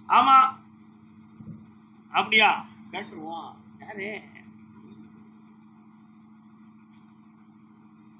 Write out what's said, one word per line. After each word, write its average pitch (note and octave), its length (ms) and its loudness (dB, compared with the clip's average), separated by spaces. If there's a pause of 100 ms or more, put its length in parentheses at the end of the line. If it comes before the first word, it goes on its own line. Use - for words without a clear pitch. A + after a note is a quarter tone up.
(180)
ஆமா, C4 200 8 (1800)
அப்படியா? G#3 300 2 (440)
கேட்டுருவோம். E3 580 -14 (300)
யாரு? G3+ 280 -12 (4000)